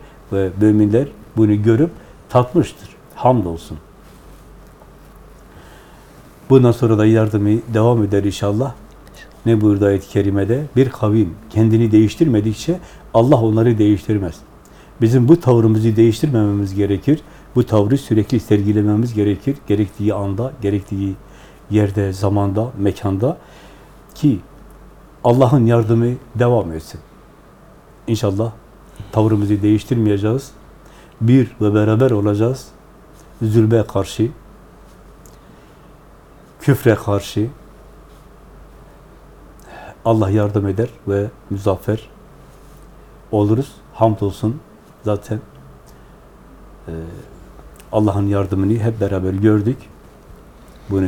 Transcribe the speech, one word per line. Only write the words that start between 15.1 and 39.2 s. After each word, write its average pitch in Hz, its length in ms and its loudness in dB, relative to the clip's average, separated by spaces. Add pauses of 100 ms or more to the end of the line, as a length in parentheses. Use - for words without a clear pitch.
bu 165 120 6
tavrımızı 113 560 2
değiştirmememiz 107 800 0
gerekir. 101 460 -2 (340)
Bu 123 100 2
tavrı 107 320 2
sürekli 110 420 -2
sergilememiz 104 760 0
gerekir. 104 440 -2 (100)
Gerektiği 104 460 -2
anda, 101 480 -6
gerektiği 98 540 -4 (560)
yerde, 101 420 0
zamanda, 101 640 -2
mekanda 98 600 -2 (800)
ki 131 240 0 (840)
Allah'ın 123 420 4
yardımı 117 500 2 (200)
devam 113 360 0
etsin. 80 280 -12 (1080)
İnşallah 107 440 -2 (600)
tavrımızı 104 500 0
değiştirmeyeceğiz. 107 920 0 (680)
Bir 120 300 4 (100)
ve 104 120 0
beraber 110 380 2
olacağız. 104 560 -2 (720)
Zulme 110 420 2
karşı, 101 460 -4 (2250)
küfre 127 360 2
karşı 104 520 -4 (2500)